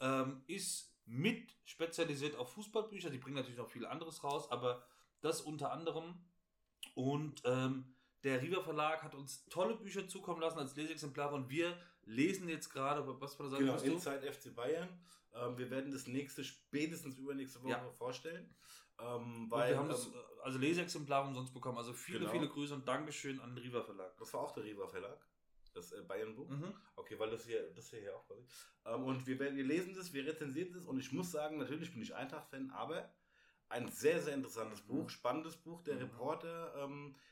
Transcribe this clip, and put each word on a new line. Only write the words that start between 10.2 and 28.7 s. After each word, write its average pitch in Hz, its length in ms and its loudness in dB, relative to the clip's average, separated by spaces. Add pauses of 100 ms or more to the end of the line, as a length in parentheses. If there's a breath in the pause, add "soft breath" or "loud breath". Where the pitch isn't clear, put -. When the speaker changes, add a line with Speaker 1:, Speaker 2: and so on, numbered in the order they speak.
Speaker 1:
lassen 160 200 4
als 131 160 -2
Leseexemplare 147 600 -2
und 131 140 -2
wir 170 280 4 (280 loud breath)
lesen 170 440 4
jetzt 156 200 -2
gerade, 135 360 2 (160)
was 139 140 -6
für 147 80 -6
eine 139 60 -2
Seite 139 140 6
Speaker 2:
Genau, 131 100 8
Speaker 1:
bist 131 120 2
du? 139 60 8
Speaker 2:
Inside 139 360 0
F - 120 -6
C 120 100 -12
Bayern. 151 400 0 (440 loud breath)
Ähm, 123 240 -2
wir 123 120 -2
werden 135 220 0
das 131 160 -4
nächste, 139 360 -2
spätestens 147 760 -2
übernächste 135 460 -4
Woche 131 80 0
Speaker 1:
Ja. 120 200 -2
Speaker 2:
vorstellen. 143 640 -6 (440 loud breath)
Ähm, 120 440 -4
Speaker 1:
Und 110 80 -2
Speaker 2:
weil, 120 200 6
Speaker 1:
wir 139 80 6
haben - 100 2
das, 120 160 0
Speaker 2:
ähm, - 80 -10
Speaker 1:
äh, - 300 -14
also 131 140 0
Leseexemplare 147 720 4
umsonst 127 260 -4
bekommen. 127 240 -2
Also 117 160 -4
viele, - 260 -4
Speaker 2:
Genau. 175 120 2
Speaker 1:
viele 147 160 4
Grüße 143 260 -2
und 131 140 -2
Dankeschön 139 540 0
an 123 140 -8
den 120 80 -6
Riva 120 180 0
Verlag. 98 360 -8
Speaker 2:
Das - 160 -8
war 127 80 0
auch - 120 -2
der 110 100 -4
Riva 104 240 -4
Verlag? 98 300 -6 (560)
Das, 87 180 -10
äh, 95 100 -10
Bayern-Buch? 110 480 -4
Speaker 1:
Mhm. 151 240 -4 (220 loud breath)
Speaker 2:
Okay, 104 240 -10
weil 110 120 2
das 113 140 -4
hier, 110 280 0
das 113 160 -16
hier, 117 100 -10
hier 98 160 -6
auch - 120 -14
quasi. - 160 -10 (420 loud breath)